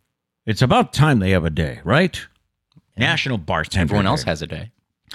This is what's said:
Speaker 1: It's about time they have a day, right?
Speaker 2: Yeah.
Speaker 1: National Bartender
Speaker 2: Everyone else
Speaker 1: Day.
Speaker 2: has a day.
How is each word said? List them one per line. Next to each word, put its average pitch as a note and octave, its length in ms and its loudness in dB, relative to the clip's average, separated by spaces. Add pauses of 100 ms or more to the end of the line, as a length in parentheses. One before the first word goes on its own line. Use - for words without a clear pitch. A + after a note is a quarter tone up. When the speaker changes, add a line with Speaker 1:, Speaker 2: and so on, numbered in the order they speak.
(460)
Speaker 1:
It's G#2+ 140 -2
about F3+ 320 2
time C#3 280 2
they F#2 100 2
have F2+ 160 2
a E2 40 -2
day, D2 340 -4
right? C#3+ 360 2 (800)
Speaker 2:
Yeah. A#2 80 0
Speaker 1:
National C#3+ 320 -2
Bartender E2+ 560 -2
Speaker 2:
Everyone G2+ 120 2
else B2+ 180 0
Speaker 1:
Day. A2 60 -2
Speaker 2:
has D#2+ 120 -4
a D#2+ 40 -8
day. D#2+ 240 -12 (440)